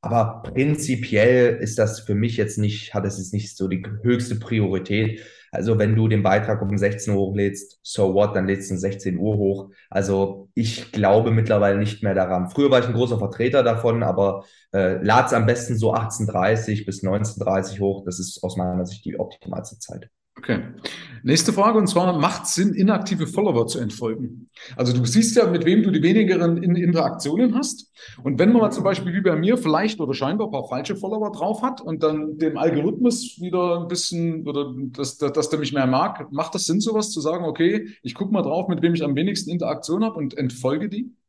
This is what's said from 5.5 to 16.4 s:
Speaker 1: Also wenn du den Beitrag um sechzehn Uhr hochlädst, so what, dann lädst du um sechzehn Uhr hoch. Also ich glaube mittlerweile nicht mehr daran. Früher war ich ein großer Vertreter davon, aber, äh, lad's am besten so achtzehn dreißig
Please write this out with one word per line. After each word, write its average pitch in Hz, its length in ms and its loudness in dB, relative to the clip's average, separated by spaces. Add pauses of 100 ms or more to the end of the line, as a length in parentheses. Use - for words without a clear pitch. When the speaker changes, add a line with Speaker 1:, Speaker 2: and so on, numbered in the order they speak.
Speaker 1:
Also 107 260 0
wenn 104 180 4
du 110 100 4
den 110 160 4
Beitrag 104 400 2
um 101 160 -2
sechzehn 107 340 0
Uhr 98 80 2
hochlädst, 98 640 -2
so 95 320 0
what, 101 220 2
dann 95 100 0
lädst 98 240 -2
du 95 40 -2
um 90 40 -4
sechzehn 95 400 -4
Uhr 104 180 0
hoch. 98 340 -2 (200)
Also 98 640 -2
ich - 380 -4
glaube 110 400 4
mittlerweile 104 440 4
nicht 107 280 -2
mehr 98 100 0
daran. 92 340 0
Früher 143 220 2
war 127 80 6
ich 117 80 2
ein 117 80 -4
großer 117 240 0
Vertreter 120 460 0
davon, 117 400 0
aber, 98 400 0 (280)
äh, 92 300 0
lad's 117 300 4
am 110 140 2
besten 120 300 0
so 110 160 0
achtzehn 110 360 -2
dreißig 104 580 0